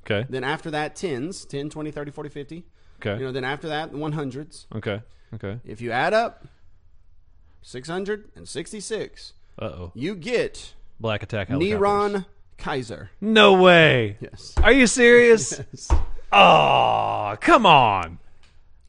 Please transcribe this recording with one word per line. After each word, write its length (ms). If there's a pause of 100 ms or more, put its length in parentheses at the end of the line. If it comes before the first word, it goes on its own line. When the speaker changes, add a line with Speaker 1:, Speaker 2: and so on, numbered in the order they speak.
Speaker 1:
Okay. 240
Speaker 2:
Then 160
after 280
that, 240
tens, 500
ten, 240
twenty, 200
thirty, 200
forty, 180
fifty. 360 (360)
Speaker 1:
Okay. 180
Speaker 2:
You 80
know, 60
then 120
after 240
that, 240
one 200
hundreds. 640
Speaker 1:
Okay. 260 (340)
Okay. 300
Speaker 2:
If 160
you 120
add 200
up 340 (1160)
six 260
hundred 480
and 120
sixty-six, 840 (260)
Speaker 1:
Uh-oh. 360
Speaker 2:
you 200
get 600 (260)
Speaker 1:
Black 220
attack 260
helicopters. 320
Speaker 2:
Neron 460 (320)
Kaiser. 520 (100)
Speaker 1:
No 340
way. 680
Speaker 2:
Yes. 420
Speaker 1:
Are 100
you 140
serious? 800
Speaker 2:
<laughs> 60
Yes. 160 (460)
Speaker 1:
Oh, 1080
come 240
on. 520 (720)